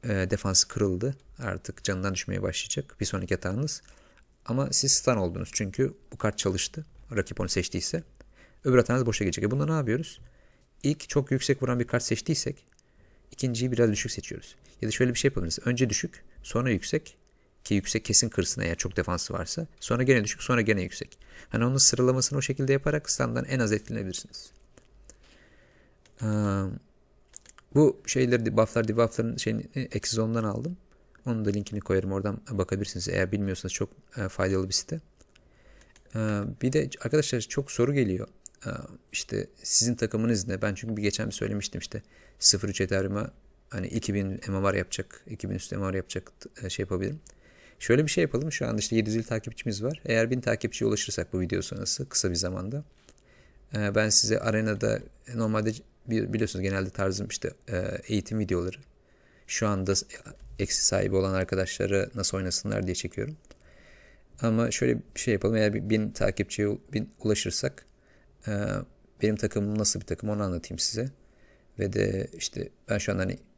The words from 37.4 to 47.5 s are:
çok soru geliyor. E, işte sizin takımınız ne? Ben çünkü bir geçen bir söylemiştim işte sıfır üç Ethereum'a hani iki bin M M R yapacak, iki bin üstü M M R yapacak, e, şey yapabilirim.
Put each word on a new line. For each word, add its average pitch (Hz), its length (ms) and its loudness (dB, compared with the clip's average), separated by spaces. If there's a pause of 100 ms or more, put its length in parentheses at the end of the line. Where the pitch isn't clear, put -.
çok - 300 -4
soru 127 220 2
geliyor. 104 340 2 (380)
E, - 40 -6 (420)
işte - 360 -4 (160)
sizin 117 320 2
takımınız 113 520 0
ne? 95 140 -4
Ben 104 140 0
çünkü 110 220 -6
bir 104 40 -4
geçen 104 260 0
bir 104 60 -6
söylemiştim 104 460 -4
işte - 220 -8 (380)
sıfır 98 300 4
üç 98 120 -2
Ethereum'a 98 500 0 (380)
hani 92 180 -6
iki - 260 -2
bin 98 140 0
M 95 320 -4
M 98 140 4
R 98 40 2
yapacak, - 500 -6
iki 98 220 -8
bin 98 60 -2
üstü 98 220 -6
M 98 80 -2
M 95 80 -2
R 95 40 0
yapacak, - 340 -6 (320)
e, 92 60 -6
şey - 140 -4
yapabilirim. 95 360 -4 (600)